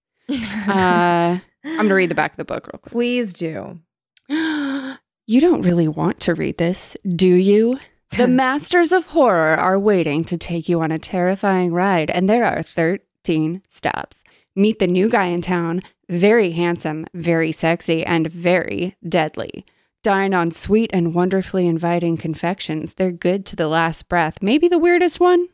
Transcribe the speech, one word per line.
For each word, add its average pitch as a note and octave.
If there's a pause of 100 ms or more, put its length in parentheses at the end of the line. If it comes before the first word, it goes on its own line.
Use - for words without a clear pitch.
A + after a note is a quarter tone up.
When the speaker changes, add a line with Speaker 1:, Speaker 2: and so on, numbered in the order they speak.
(300)
Speaker 1:
Uh, F#3 (240)
I'm D#4+
gonna G#3
read F#3
the D#3+
back D3+
of -
the D#3+
book -
real -
quick. -
Speaker 2:
Please A#3+
do. E3 (500)
Speaker 1:
<gasps> C#4 (320)
You A#3+
don't E4+
really E3+
want D#3
to F3
read D3+
this, - (100)
do F#3
you? G3+ (380)
The A#3+
Speaker 2:
<laughs> -
Speaker 1:
Masters C#4+
of F4+
Horror F3
are F#3+
waiting E3+
to E3+
take E3+
you E3+
on D#3+
a D#3+
terrifying F#3
ride, F3
and F#3+
there A#3
are E3
thirteen E3
stops. - (320)
Meet G#3+
the F#3+
new F#3+
guy G#3
in F3
town, F3 (260)
very G3
handsome, E3
very E3
sexy, E3
and D#3+
very F3 (120)
deadly. - (360)
Dine G3
on E3+
sweet A3
and E3+
wonderfully F#3
inviting E3+
confections. D#3+
They're F#3
good F3+
to -
the D#3+
last E3
breath. E3+
Maybe D4+
the F4
weirdest F4
one? F4+